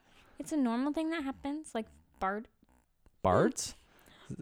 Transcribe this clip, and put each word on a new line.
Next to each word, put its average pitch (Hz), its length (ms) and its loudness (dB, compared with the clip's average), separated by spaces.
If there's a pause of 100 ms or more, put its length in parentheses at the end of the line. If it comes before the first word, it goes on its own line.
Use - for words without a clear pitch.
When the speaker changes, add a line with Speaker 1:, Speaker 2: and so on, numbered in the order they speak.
(380)
Speaker 1:
It's - 140 -8
a 320 60 0
normal 254 360 2
thing 320 160 -2
that 320 140 -2
happens, 285 500 -6
like 220 140 -4 (320)
bard. 208 280 -2 (720)
Speaker 2:
Bards? 110 540 4 (680)